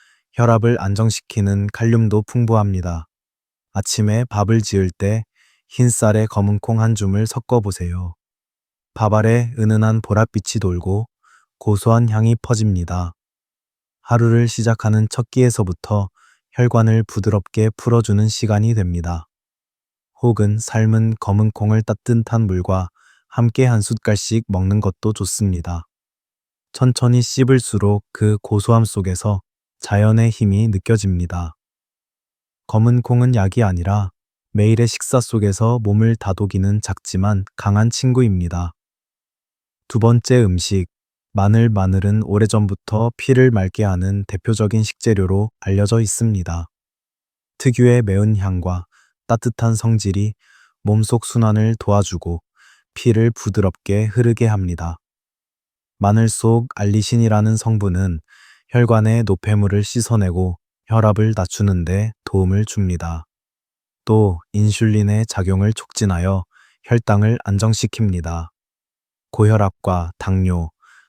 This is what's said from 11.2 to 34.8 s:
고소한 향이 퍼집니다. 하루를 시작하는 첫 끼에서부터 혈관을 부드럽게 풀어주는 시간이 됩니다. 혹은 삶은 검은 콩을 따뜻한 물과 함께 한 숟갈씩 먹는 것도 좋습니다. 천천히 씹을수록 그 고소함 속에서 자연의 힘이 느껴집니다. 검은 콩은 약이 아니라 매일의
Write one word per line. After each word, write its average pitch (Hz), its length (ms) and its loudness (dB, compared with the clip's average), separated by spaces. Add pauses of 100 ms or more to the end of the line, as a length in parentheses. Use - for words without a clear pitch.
고소한 113 500 2
향이 110 320 2
퍼집니다. 90 720 -2 (880)
하루를 117 460 2
시작하는 110 640 0
첫 - 180 -6
끼에서부터 104 800 0 (440)
혈관을 113 500 2
부드럽게 104 760 -2
풀어주는 110 500 0
시간이 107 460 0
됩니다. 87 540 -4 (960)
혹은 104 340 2
삶은 110 640 0
검은 107 320 0
콩을 107 320 0
따뜻한 113 640 -2
물과 92 420 -2 (380)
함께 120 400 0
한 117 140 2
숟갈씩 110 640 -2
먹는 95 320 0
것도 104 340 -2
좋습니다. 87 680 -4 (880)
천천히 123 500 2
씹을수록 113 880 0
그 107 300 0
고소함 113 440 2
속에서 95 560 -4 (400)
자연의 110 500 2
힘이 107 380 0
느껴집니다. 90 840 -2 (1120)
검은 120 380 2
콩은 123 320 0
약이 98 260 0
아니라 95 480 0 (420)
매일의 110 360 2